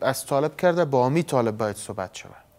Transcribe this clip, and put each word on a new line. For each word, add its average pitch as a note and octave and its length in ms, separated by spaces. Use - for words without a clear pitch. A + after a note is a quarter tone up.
از C3 240
طالب D3 320
کرده F3 280
با C3+ 200
امی D3+ 180
طالب A2+ 340
باید G#2+ 180
صحبت F#2+ 400
شود؟ - 160